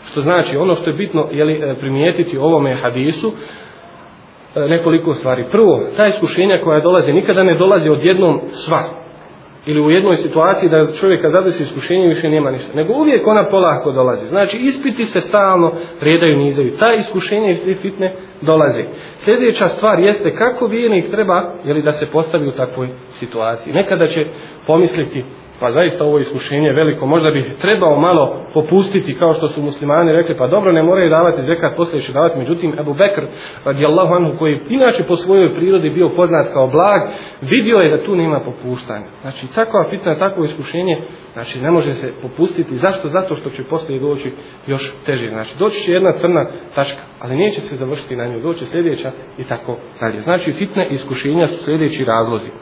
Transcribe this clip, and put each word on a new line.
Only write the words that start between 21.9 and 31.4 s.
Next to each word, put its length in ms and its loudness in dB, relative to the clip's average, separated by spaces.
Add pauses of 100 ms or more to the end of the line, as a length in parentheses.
se 200 -4
postavi 360 0
u 40 -4
takvoj 380 -6 (200)
situaciji. 640 -6
Nekada 340 2
će 180 -2 (420)
pomisliti: 560 0 (360)
"Pa 120 0
zaista 340 0
ovo 120 2
iskušenje 500 -2
je 60 2
veliko, 320 0
možda 260 2
bih 140 -2 (160)
trebao 380 4
malo 540 2
popustiti", 680 2
kao 140 4
što 140 0
su 140 -4
muslimani 500 0
rekli: 260 2
"Pa 100 0
dobro, 240 2
ne 120 4
moraju 260 4
davati 320 2